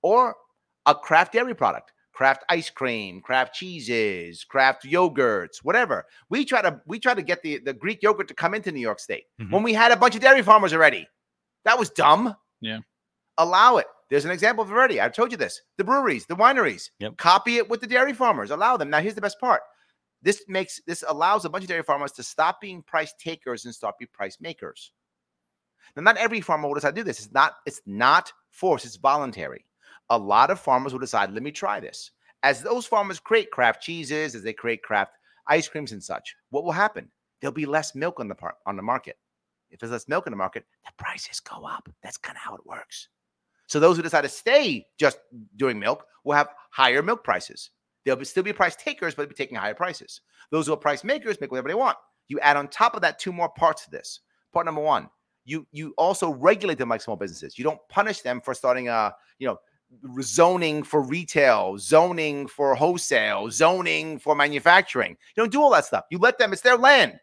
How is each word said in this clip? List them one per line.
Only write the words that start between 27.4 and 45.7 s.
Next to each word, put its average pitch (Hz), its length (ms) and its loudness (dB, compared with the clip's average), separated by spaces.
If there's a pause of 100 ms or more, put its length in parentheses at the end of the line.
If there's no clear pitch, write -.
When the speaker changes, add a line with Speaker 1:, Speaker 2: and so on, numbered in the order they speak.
Speaker 1:
it's - 200 -14
not 127 460 2 (180)
forced. 170 340 -2
It's 110 120 -18
voluntary. 110 680 -4 (460)
A 117 80 2
lot 107 320 4
of 190 100 -2
farmers 131 320 -2
will 127 80 -10
decide, 104 320 -4
"Let 113 100 -10
me 147 100 -10
try 185 280 -6
this." - 300 -18 (320)
As 139 200 0
those 240 240 -4
farmers 202 340 -2
create 220 300 0
craft 117 320 0
cheeses, 151 520 -6
as 107 80 -14
they 110 100 -8
create 117 300 -6
craft 98 300 -2 (340)
ice 156 220 0
creams 139 240 -10
and 101 100 -16
such, - 320 -12 (160)
what 139 140 -4
will 156 80 -4
happen? 196 380 -4 (300)
There'll 139 140 -6
be 151 120 -6
less 156 280 -4
milk 160 260 -6
on 110 80 -10
the 95 60 -10
par-, - 220 -14 (100)
on 98 100 -8
the 95 60 -12
market. 123 340 -6 (540)
If - 100 -20
there's 113 120 -10
less 117 160 -10
milk 151 180 -4
in 127 60 -10
the 104 40 -10
market, 95 280 -8 (200)
the - 140 -20
prices - 420 -12
go - 240 -20
up. - 240 -14 (140)
That's - 160 -16
kinda - 200 -16
how - 180 -14
it - 100 -20
works. - 420 -18 (600)
So 151 120 0
those 170 160 8
who 170 60 -4
decide 160 200 0
to 139 60 -4
stay 226 580 0 (120)
just 147 200 2 (380)
doing 123 220 -2